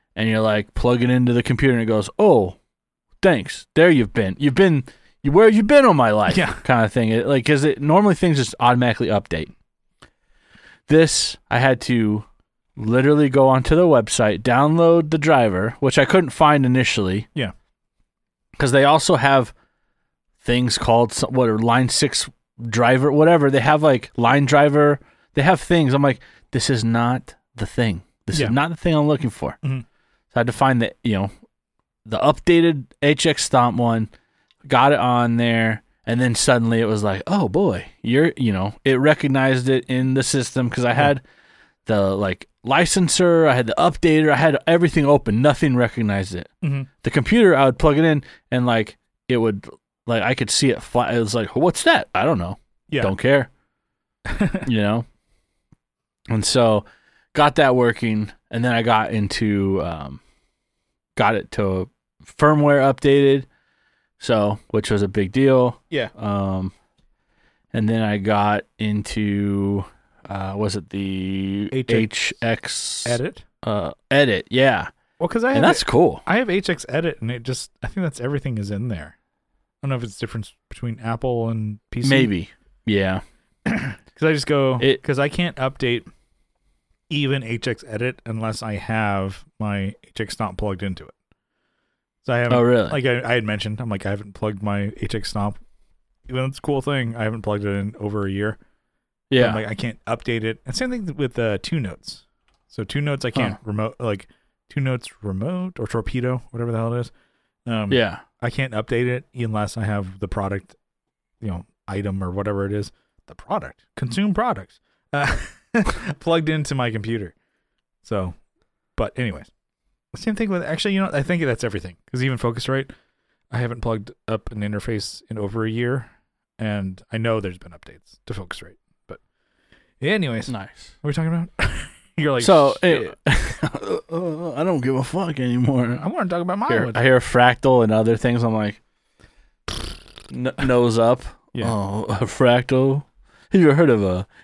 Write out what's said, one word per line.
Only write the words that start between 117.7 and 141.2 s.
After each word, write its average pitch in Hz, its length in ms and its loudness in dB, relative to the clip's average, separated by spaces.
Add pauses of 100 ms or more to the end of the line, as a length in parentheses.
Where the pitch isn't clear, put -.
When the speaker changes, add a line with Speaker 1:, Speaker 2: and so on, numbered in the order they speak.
Speaker 2:
So, 92 300 -6 (640)
but - 220 -4
anyways. 113 340 -8 (640)
Same 220 200 -6
thing 220 140 -2
with, 180 140 -4
actually, 165 320 -4
you 196 60 0
know, 190 120 -2
I 143 80 -2
think 170 220 -2
that's 123 200 -2
everything. 90 340 -8 (140)
'Cause 127 120 -4
even 131 160 -2
Focusrite, 131 500 -6 (640)
I 117 80 -4
haven't 120 220 -6
plugged 113 300 -6 (160)
up 110 240 -6
an 104 100 -10
interface 104 680 -8
in 110 80 -10
over 107 280 -6
a 110 40 -4
year. 120 400 -4 (480)
And 101 440 -6 (100)
I 113 80 -6
know 113 200 -2
there's 92 200 -10
been - 120 -20
updates - 540 -20
to - 80 -10
Focusrite. - 440 -16 (300)
But - 120 -20 (840)
anyways. 143 480 -4
Speaker 1:
Nice. - 520 -14
Speaker 2:
What 147 80 -6
are - 0 -
we 143 40 -4
talking 165 440 -4
about? - 120 -2 (240)
<laughs> - 240 -18
You're 147 160 0
like, 123 100 0
Speaker 1:
So, 143 300 6 (100)
Speaker 2:
"Shit." 143 420 0
Speaker 1:
it, - 20 0
<laughs> - 360 0 (480)
uh, 165 420 -6
I 139 120 -4
don't 170 160 0
give 131 140 0
a 131 100 0
fuck 170 340 -4
anymore. 123 640 0
Speaker 2:
I 165 60 -8
wanna 226 220 -4
talk 175 120 -2
about 180 160 -4
my 214 100 -4
Speaker 1:
Hear, 117 180 0
Speaker 2:
one. 113 120 -6
Speaker 1:
I 117 60 2
hear 131 160 6
Fractal 123 640 4
and 107 100 2
other 110 240 2
things. 120 260 -2
I'm 113 100 0
like, 107 280 -4 (1500)
n-, 127 180 -6 (140)
nose 123 340 4
up. 113 220 2 (320)